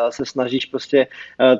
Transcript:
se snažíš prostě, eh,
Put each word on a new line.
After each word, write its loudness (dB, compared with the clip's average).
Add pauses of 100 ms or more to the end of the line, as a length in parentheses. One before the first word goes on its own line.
se -8
snažíš -4
prostě, -2 (340)
eh, 4